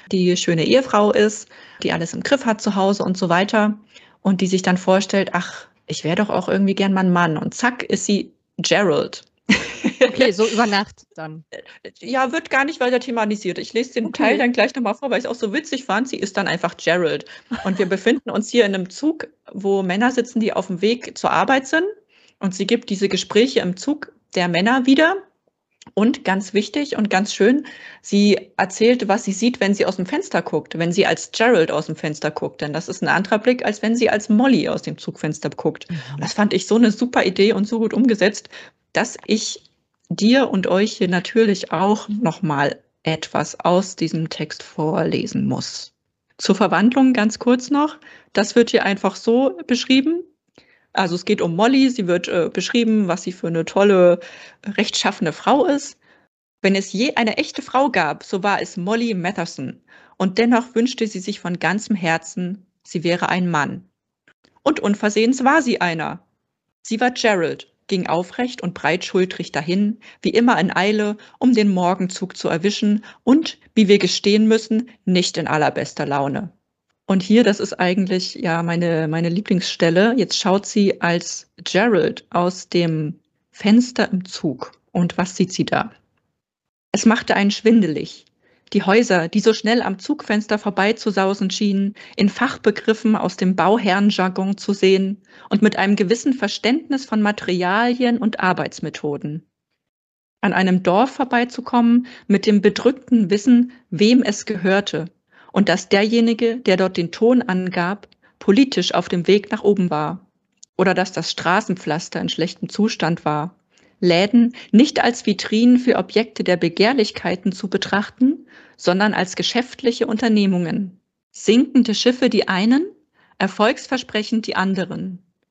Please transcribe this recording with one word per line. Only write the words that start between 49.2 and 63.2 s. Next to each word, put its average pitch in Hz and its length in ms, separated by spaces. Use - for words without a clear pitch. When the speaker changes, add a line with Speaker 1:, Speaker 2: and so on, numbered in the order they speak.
Speaker 1:
beschrieben. 269 580
Also 175 200
es 180 100
geht - 160
um 170 140
Molly. 262 340
Sie 226 160
wird, 175 220
äh, 170 260
beschrieben, 214 540
was 175 160
sie 185 80
für 180 160
eine 165 180
tolle, 185 540
rechtschaffene 202 720
Frau 254 320
ist. 285 320
„Wenn 196 140
es 196 180
je 233 220
eine 226 220
echte - 260
Frau 262 260
gab, 156 340
so 190 200
war 202 180
es - 160
Molly 220 380
Matherson. 170 640
Und 185 200
dennoch 233 380
wünschte 233 320
sie 196 120
sich 208 200
von 175 180
ganzem 196 380
Herzen, 175 720
sie 160 200
wäre 175 260